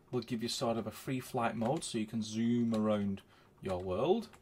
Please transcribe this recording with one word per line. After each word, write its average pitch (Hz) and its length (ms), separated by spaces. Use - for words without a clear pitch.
will 123 100
give 113 200
you 120 80
sort 117 260
of 110 120
a 107 40
free 131 280
flight 117 360
mode, 127 280
so - 160
you 107 80
can 113 160
zoom 117 500
around 104 480
your 190 160
world 190 500